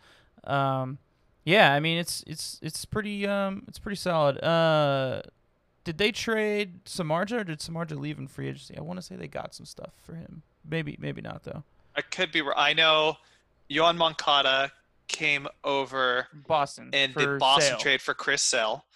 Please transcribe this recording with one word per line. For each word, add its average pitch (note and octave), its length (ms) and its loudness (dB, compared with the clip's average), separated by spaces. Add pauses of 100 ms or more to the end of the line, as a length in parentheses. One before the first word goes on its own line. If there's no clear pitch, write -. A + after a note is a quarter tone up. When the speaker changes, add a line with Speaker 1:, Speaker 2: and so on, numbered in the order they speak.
(440)
Speaker 1:
Um, C3+ 540 -2 (460)
yeah, E3+ 280 8
I C#3+ 80 4
mean, E3 200 0
it's, - 260 -6
it's, - 380 -10
it's - 200 -8
pretty, G3+ 440 -4
um, G3 400 -2
it's - 100 -16
pretty G3+ 180 -8
solid. D#3+ 480 2
Uh, D3+ 800 2 (600)
did D#3+ 160 -8
they G#3 120 4
trade G#3 760 -2
Samardzija, F#3 560 -2
or - 20 -4
did D#3+ 160 -8
Samardzija E3 400 -8
leave D3 180 -6
in C3+ 100 -10
free C3+ 200 -10
agency? C3+ 280 -12
I - 60 -12
wanna F3 220 -10
say F#3 120 -14
they D#3 120 -12
got - 260 -10
some - 140 -18
stuff - 260 -16 (100)
for - 120 -16
him. E3 260 -16 (260)
Maybe, D#3 320 -6
maybe C#3+ 220 -10
not, - 220 -12
though. - 200 -12 (320)
Speaker 2:
I - 60 -2
could F3+ 300 -4
be D#3+ 100 0
wr-, C#3 160 0
I C#3+ 160 4
know D#3 440 4 (520)
Yoan E3 280 4
Moncada C#3 720 2 (360)
came D3 400 -2 (160)
over C3 640 0 (200)
Speaker 1:
Boston C#3+ 440 -2
Speaker 2:
in C3+ 220 2
the D3+ 60 -4
Speaker 1:
for C#3 180 2
Speaker 2:
Boston C#3 360 6
Speaker 1:
sale. A2 60 -4
Speaker 2:
trade C3 220 2
for C#3 140 -2
Chris C#3 260 0
Sale. A#2+ 420 0 (120)